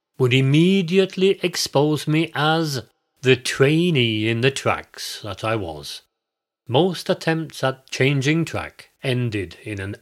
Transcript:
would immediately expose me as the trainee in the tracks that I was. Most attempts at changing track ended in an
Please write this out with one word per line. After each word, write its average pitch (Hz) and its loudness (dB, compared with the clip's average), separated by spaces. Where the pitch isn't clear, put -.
would 123 4
immediately 185 2
expose 151 0
me 156 0
as 151 0
the 127 6
trainee 131 2
in 117 0
the 135 2
tracks - -6
that 101 -10
I 113 -2
was. 80 -10
Most 160 0
attempts 160 -2
at 131 -4
changing 143 2
track - -10
ended 117 -4
in 104 -8
an 98 -8